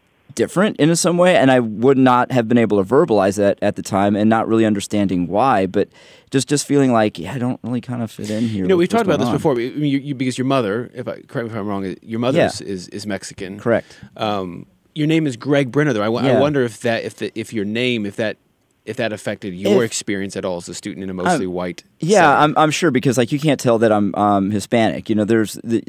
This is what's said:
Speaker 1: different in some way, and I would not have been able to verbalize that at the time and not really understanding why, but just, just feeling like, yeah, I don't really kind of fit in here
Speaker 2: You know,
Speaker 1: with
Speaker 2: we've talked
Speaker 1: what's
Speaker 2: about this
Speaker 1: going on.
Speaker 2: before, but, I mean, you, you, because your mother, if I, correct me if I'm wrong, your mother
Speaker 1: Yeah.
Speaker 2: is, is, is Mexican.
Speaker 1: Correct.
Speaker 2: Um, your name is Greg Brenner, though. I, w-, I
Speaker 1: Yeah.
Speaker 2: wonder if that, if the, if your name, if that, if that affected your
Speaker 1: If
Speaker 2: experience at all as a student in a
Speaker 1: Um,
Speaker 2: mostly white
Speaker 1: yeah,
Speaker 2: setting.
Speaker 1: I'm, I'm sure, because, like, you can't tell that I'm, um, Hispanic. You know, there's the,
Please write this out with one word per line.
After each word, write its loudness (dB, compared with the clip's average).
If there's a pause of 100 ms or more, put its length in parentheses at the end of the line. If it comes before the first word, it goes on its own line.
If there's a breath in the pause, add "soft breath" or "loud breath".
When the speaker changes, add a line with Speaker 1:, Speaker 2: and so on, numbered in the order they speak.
(360)
Speaker 1:
different 0
in 4
some 0
way, 6
and 6
I 6
would 2
not 4
have 2
been 4
able 4
to -8
verbalize 4
that 2
at 0
the -10
time 2
and 2
not 2
really 2
understanding -2
why, 2
but 0 (400 soft breath)
just, -2
just -2
feeling 2
like, 2
yeah, -10
I -6
don't -4
really -6
kind -8
of -8
fit -10
in -2
here -4
Speaker 2:
You -2
know, -4
Speaker 1:
with 0
Speaker 2:
we've -2
talked -2
Speaker 1:
what's 0
Speaker 2:
about -2
this -2
Speaker 1:
going -2
on. -2
Speaker 2:
before, -2
but, -4
I -6
mean, -4
you, 0
you, -8
because -6
your -2
mother, -2
if -12
I, -10
correct -8
me -12
if -8
I'm -6
wrong, -4
your -8
mother 0
Speaker 1:
Yeah. 4
Speaker 2:
is, -6
is, -8
is -12
Mexican. -10
Speaker 1:
Correct. -2 (200 loud breath)
Speaker 2:
Um, -6 (280)
your -2
name 2
is -4
Greg 0
Brenner, 2
though. 0
I, 0
w-, -2
I 4
Speaker 1:
Yeah. 4
Speaker 2:
wonder 2
if -6
that, -2
if -8
the, -6
if -8
your -2
name, -2
if -8
that, -4 (480)
if -8
that -2
affected -8
your 2
Speaker 1:
If -4
Speaker 2:
experience -6
at -6
all -4
as -12
a -12
student -10
in -8
a -8
Speaker 1:
Um, -8
Speaker 2:
mostly -2
white -6 (160)
Speaker 1:
yeah, 4
Speaker 2:
setting. 6
Speaker 1:
I'm, 4
I'm 2
sure, 0
because, 2
like, 0
you -2
can't 0
tell 2
that 4
I'm, 2
um, 2
Hispanic. -2
You 0
know, 2
there's 0
the, -2